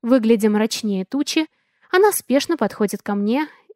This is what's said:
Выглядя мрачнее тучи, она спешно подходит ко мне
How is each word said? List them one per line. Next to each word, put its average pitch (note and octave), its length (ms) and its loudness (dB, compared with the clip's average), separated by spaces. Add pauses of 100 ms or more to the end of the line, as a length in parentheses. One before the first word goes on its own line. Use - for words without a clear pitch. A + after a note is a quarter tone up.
Выглядя A3+ 480 2
мрачнее G#3 540 -2
тучи, D4+ 420 -4 (440)
она G4 220 4
спешно C#4+ 440 -2
подходит G#3 460 -4
ко G3+ 120 -4
мне A3+ 340 -2 (280)